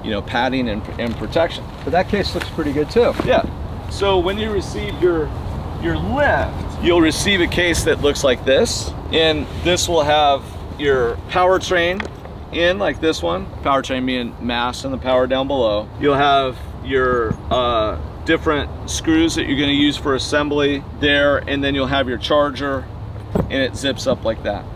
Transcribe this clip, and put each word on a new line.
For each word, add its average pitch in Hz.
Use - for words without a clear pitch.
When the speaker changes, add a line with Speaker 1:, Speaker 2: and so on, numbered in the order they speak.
Speaker 1:
you 110
know, 101
padding 127
and, 104
and 113
protection. 160
Speaker 2:
But 139
that 185
case 202
looks 170
pretty 147
good 147
too. 226
Speaker 1:
Yeah. 170
So 196
when 190
you 220
receive 202
your, 165
your 165
lift, 196
you'll 175
receive 175
a 165
case 170
that 147
looks 143
like 127
this, 147
and 156
this 170
will 165
have 147
your 131
powertrain 185
in, 170
like 160
this 156
one, 180
powertrain 135
being 127
mass 120
and 135
the 127
power 127
down 131
below. 113
You'll 143
have 139
your, 127
uh, 117
different 156
screws 160
that 160
you're 139
gonna 143
use 143
for 139
assembly 143
there, 143
and 139
then 139
you'll 135
have 135
your 123
charger, 139
and -
it 135
zips 131
up 123
like 113
that. 101